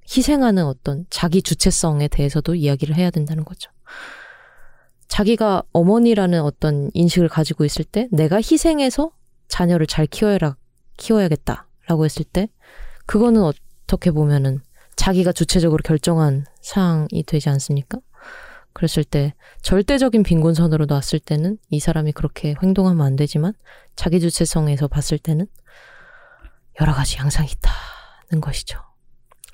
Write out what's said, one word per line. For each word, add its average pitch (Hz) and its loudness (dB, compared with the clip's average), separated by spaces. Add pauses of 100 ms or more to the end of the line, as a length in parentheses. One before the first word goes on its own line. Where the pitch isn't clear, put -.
(160)
희생하는 254 2
어떤 143 -6
자기 175 0
주체성에 151 0
대해서도 143 0
이야기를 147 -2
해야 180 2
된다는 156 -4
거죠. - -18 (1400)
자기가 214 0 (100)
어머니라는 190 2
어떤 147 -2
인식을 170 2
가지고 156 -2
있을 147 -4
때 240 -4
내가 160 2
희생해서 294 0 (360)
자녀를 170 0
잘 156 -2
키워야, 175 0 (400)
키워야겠다라고 - -2
했을 156 -4
때 196 -4 (580)
그거는 226 4
어떻게 - -2
보면은 143 0 (360)
자기가 180 2
주체적으로 165 2
결정한 151 0 (160)
사항이 165 -2
되지 151 -2
않습니까? 139 -4 (720)
그랬을 - -2
때 143 -2 (260)
절대적인 226 2
빈곤선으로 160 2
놨을 147 -2
때는 165 -2 (100)
이 151 -2
사람이 156 -2
그렇게 147 -4
행동하면 185 2
안 135 0
되지만 147 -2 (440)
자기 170 0
주체성에서 156 0
봤을 147 -2
때는 160 -2 (1300)
여러 151 2
가지 139 -4
양상이 143 0
있다는 - -4
것이죠. - -8 (720)